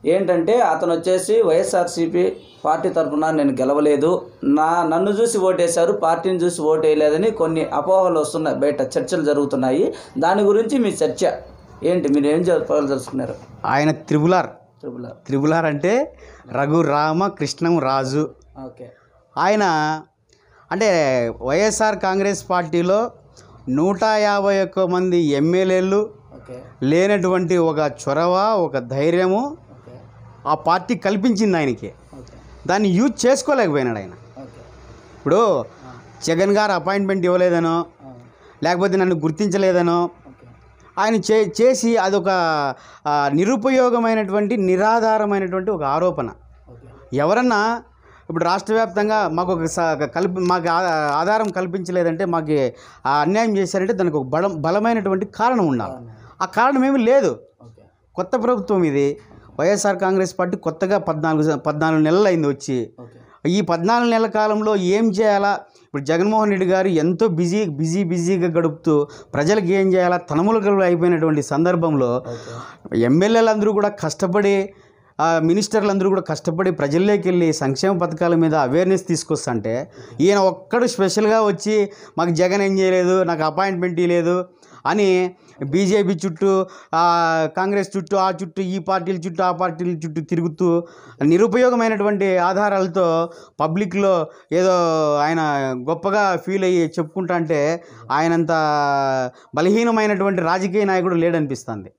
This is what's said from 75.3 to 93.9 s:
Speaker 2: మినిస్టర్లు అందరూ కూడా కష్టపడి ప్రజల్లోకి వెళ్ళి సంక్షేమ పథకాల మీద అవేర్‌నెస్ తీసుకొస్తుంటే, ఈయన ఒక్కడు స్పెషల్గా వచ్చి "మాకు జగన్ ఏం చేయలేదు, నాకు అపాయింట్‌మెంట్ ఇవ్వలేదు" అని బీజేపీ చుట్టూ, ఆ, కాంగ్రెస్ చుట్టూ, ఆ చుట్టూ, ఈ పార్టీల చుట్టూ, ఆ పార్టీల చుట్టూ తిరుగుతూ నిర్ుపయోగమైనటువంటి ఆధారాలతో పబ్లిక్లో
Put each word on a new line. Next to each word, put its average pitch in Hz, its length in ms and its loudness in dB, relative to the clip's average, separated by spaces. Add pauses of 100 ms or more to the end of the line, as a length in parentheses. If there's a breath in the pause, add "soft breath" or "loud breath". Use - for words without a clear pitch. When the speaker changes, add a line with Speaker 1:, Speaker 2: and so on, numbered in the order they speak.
Speaker 2:
మినిస్టర్లు 202 520 0
అందరూ 196 180 0
కూడా 190 120 2
కష్టపడి 175 500 -2
ప్రజల్లోకి 175 580 0
వెళ్ళి 170 240 2
సంక్షేమ 156 460 -2
పథకాల 170 360 0
మీద 160 200 2
అవేర్‌నెస్ 175 540 0
తీసుకొస్తుంటే, 127 840 -4 (300 loud breath)
ఈయన 196 180 4
ఒక్కడు 196 480 0
స్పెషల్గా 214 560 0
వచ్చి 208 480 0 (280 loud breath)
"మాకు 175 120 0
జగన్ 180 320 2
ఏం 196 160 0
చేయలేదు, 185 440 2
నాకు 165 200 -2
అపాయింట్‌మెంట్ 175 580 -2
ఇవ్వలేదు" 175 440 0 (420 loud breath)
అని 180 480 2 (300 loud breath)
బీజేపీ 185 640 0
చుట్టూ, 190 400 0 (280 loud breath)
ఆ, 165 640 2
కాంగ్రెస్ 196 400 -4
చుట్టూ, 196 200 -4
ఆ 190 160 0 (100)
చుట్టూ, 190 200 -8
ఈ 185 160 -4
పార్టీల 185 380 -4
చుట్టూ, 175 280 -6
ఆ 180 80 0
పార్టీల 175 360 -4
చుట్టూ 160 340 -6
తిరుగుతూ 170 600 0 (400 loud breath)
నిర్ుపయోగమైనటువంటి 208 1120 2
ఆధారాలతో 185 920 0 (300 loud breath)
పబ్లిక్లో 180 680 0 (260 loud breath)